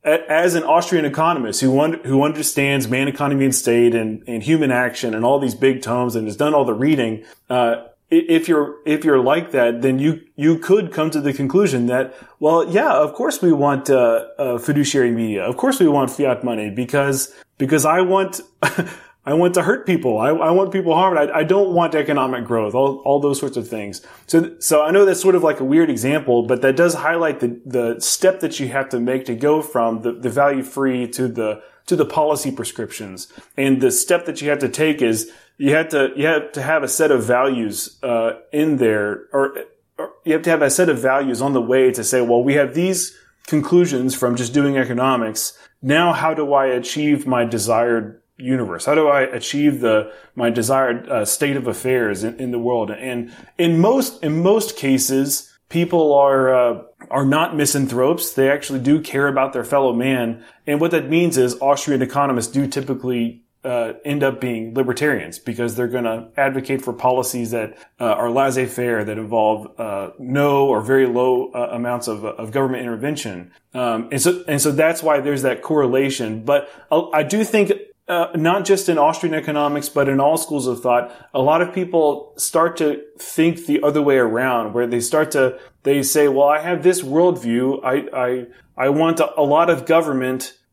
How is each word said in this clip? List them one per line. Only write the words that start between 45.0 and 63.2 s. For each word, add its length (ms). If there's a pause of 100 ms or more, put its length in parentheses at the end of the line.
Now, 320
how 220
do 180
I 140
achieve 600
my 180
desired 760 (160)
universe? 480
How 120
do 100
I 140
achieve 600
the, 320 (220)
my 160
desired, 580
uh, 160
state 320
of 120
affairs 560
in, 160
in 100
the 80
world?" 320
And 420 (240)
in 220
most, 460
in 180
most 340
cases, 800 (120)
people 460
are, 380
uh, 300 (300)
are 120
not 300
misanthropes. 800
They 180
actually 300
do 200
care 280
about 240
their 100
fellow 300
man. 520 (220)
And 140
what 100
that 180
means 300
is 220
Austrian 420
economists 480
do 160
typically, 760 (220)